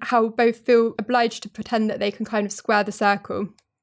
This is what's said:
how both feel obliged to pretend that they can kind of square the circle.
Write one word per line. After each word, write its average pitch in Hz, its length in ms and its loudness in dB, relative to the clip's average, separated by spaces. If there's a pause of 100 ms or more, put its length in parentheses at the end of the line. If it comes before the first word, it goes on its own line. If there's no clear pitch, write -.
how 226 260 2
both 233 300 2
feel 233 380 2
obliged 233 460 -2
to 208 60 -14
pretend 220 420 -2
that - 80 -4
they 202 140 -2
can 220 120 -8
kind 208 220 -2
of 196 60 -10
square 208 320 0
the 208 80 -6
circle. 202 560 -2 (340)